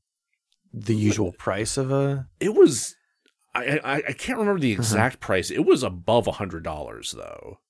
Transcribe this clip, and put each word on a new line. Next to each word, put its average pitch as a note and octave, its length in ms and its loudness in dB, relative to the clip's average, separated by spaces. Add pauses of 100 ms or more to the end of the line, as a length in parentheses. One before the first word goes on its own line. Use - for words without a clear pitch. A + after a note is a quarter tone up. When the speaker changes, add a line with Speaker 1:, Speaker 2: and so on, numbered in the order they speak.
(720)
Speaker 1:
the A#2 240 -2
usual G#2 340 2
price G#2+ 460 -4
of C3 120 -2
a? C#3 380 0 (140)
Speaker 2:
It G3+ 140 0
was, D4+ 420 6 (580)
I, C3+ 260 -2
I, C3+ 120 -2 (160)
I - 20 -4
can't - 260 -6
remember G3+ 220 0
the B2+ 140 2
Speaker 1:
Uh-huh. G2 80 -2
Speaker 2:
exact A2+ 400 0
price. F#2 280 -2
It - 160 -2
was E4 160 6
above G2+ 460 2
a F#2 60 0
hundred E2+ 320 -8
dollars, C#2+ 480 -8
though. - 460 -16 (100)